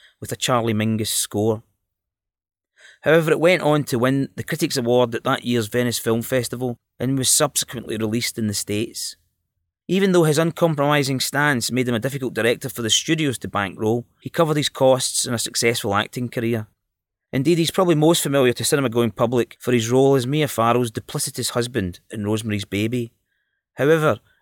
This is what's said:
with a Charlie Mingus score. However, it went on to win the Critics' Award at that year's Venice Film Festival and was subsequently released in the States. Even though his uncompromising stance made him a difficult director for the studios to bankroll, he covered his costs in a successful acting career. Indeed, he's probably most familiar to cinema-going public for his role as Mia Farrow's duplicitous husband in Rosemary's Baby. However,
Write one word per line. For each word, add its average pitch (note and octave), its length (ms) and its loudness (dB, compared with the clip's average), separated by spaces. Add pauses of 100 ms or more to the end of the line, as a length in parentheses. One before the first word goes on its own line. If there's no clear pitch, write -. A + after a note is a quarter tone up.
(200)
with - 120 -12
a A#2 40 -4
Charlie A#2 380 0
Mingus G#2+ 320 0
score. A2 560 -2 (1400)
However, D#3+ 300 4
it D3+ 100 2
went E3+ 220 4
on D3 220 2
to B2 140 -2
win C3 380 2
the - 80 -10
Critics' D3+ 320 -4
Award A#2+ 380 2
at A2 100 -8
that C3 220 -2
year's A#2+ 220 0
Venice B2 300 -2
Film A#2 220 0
Festival B2 560 -4 (220)
and C3+ 180 -2
was B2+ 140 0
subsequently - 640 -2
released A2 400 -4
in A2 120 -2
the G#2 40 -2
States. - 640 -6 (720)
Even F#3+ 240 2
though F3 120 6
his D#3 120 2
uncompromising D3 840 0
stance C#3+ 520 0
made B2 160 0
him A#2+ 60 0
a A2 60 -2
difficult B2+ 340 -4
director A2+ 340 0
for A#2 140 -8
the A2 80 -2
studios D#3 480 0
to - 100 -10
bankroll, G#2+ 560 -2 (160)
he - 80 -14
covered D#3 300 0
his C#3+ 100 -2
costs - 560 2
in B2 80 -4
a A#2 60 -2
successful A#2 560 -2
acting A#2+ 340 -4
career. A2+ 380 -4 (640)
Indeed, D3+ 260 2
he's E3 120 0
probably F3 240 2
most D#3 300 4
familiar C#3 300 2
to A#2 100 -6
cinema-going A#2+ 480 0
public A#2+ 480 0
for - 100 -4
his A2+ 180 2
role C3+ 280 6
as B2 100 0
Mia D3 220 0
Farrow's A#2 420 2
duplicitous - 600 -6
husband A#2 500 -4 (100)
in G#2+ 140 -8
Rosemary's G#2+ 400 -2
Baby. A2+ 480 -4 (600)
However, D3+ 440 2 (240)